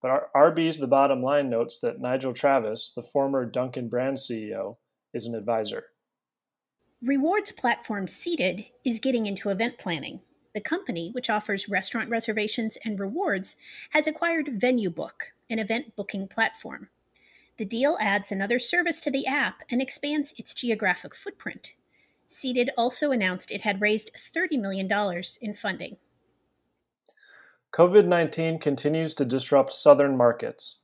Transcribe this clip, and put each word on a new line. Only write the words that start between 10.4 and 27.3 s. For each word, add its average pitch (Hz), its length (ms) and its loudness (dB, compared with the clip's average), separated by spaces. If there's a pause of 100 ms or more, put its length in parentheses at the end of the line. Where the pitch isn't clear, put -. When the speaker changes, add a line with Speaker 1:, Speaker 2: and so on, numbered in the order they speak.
Speaker 2:
The 208 80 -6
company, 190 500 -4
which 247 200 -4
offers 208 360 -2
restaurant 202 440 -2
reservations 220 760 -2
and 208 140 -4
rewards, 208 560 -2 (340)
has 302 160 2
acquired 311 560 -2
VenueBook, 240 720 -2 (180)
an 220 80 -4
event 220 380 -4
booking 196 320 -8
platform. - 640 -4 (680)
The 220 80 -4
deal 254 340 0
adds 202 320 0
another 208 280 0
service 330 420 2
to - 80 0
the 269 160 -2
app - 460 -4
and 247 100 0
expands 294 560 0
its - 160 -4
geographic 214 600 -2
footprint. - 580 -10 (540)
Seated 247 500 2
also 254 320 2
announced 185 400 0
it 196 120 -6
had 196 200 -2
raised 214 340 0
thirty 330 400 -4
million 196 320 -2
dollars 190 540 -2
in 214 140 -6
funding. - 420 -6 (1800)